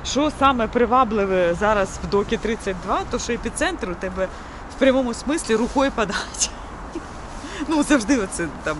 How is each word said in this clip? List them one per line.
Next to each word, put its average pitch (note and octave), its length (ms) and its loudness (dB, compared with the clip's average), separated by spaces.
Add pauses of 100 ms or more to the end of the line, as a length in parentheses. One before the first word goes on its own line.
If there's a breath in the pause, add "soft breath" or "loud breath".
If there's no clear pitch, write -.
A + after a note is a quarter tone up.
Що D4 340 0
саме B3+ 300 4
привабливе G3+ 920 4
зараз G#3 280 4 (160)
в F3+ 60 -6
Докі G3+ 260 2
тридцять G#3 480 -4
два, B3+ 160 0 (100)
то A#3+ 80 -2
що - 140 -4
Епіцентр A#3+ 580 -4
у F3 40 -4
тебе F#3 340 -4 (480 loud breath)
в - 20 -14
прямому C4 360 4
смислі C4+ 420 0
рукою C4 340 2
подать. - 640 -2
<laughs> - 460 -12 (680 loud breath)
Ну, D4+ 140 2
завжди C4 360 4
оце F#3 280 -2 (180)
там F#3+ 160 -2